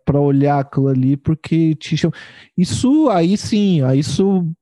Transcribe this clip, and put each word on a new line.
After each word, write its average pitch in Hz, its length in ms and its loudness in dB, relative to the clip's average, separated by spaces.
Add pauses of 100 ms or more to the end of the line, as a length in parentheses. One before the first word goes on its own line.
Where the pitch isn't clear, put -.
pra 143 160 2
olhar 143 400 2
aquilo 135 280 -2
ali, 135 280 0
porque 160 580 -2
te - 220 -6
chama. 160 180 -2 (420)
Isso 269 540 0
aí 180 260 0
sim, 196 460 0
aí 131 180 2
isso 190 460 -2 (160)